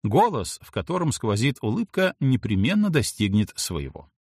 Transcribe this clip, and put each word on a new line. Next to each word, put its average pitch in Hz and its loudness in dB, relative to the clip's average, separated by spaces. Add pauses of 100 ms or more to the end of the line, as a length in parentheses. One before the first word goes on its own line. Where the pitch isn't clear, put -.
«Голос, 135 2
в - -20
котором 165 -2
сквозит 113 0
улыбка, 185 -2
непременно 196 2
достигнет 104 0
своего». - -8 (120)